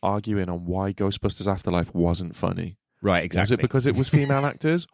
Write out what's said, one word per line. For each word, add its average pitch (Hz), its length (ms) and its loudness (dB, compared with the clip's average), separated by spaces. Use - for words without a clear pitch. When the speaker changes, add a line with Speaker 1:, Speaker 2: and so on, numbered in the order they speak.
Speaker 1:
arguing 101 480 -2
on 87 160 -6
why 95 280 -2
Ghostbusters 98 580 -2
Afterlife 90 420 -2
wasn't 85 420 0
funny. 90 420 -4
Speaker 2:
Right, 90 180 4
Speaker 1:
Was 80 40 -2
Speaker 2:
exactly. 90 280 2
Speaker 1:
it 135 80 2
because 127 240 2
it 135 100 2
was 131 140 0
Speaker 2:
<laughs> - 80 4
Speaker 1:
female 139 300 2
actors, 160 460 0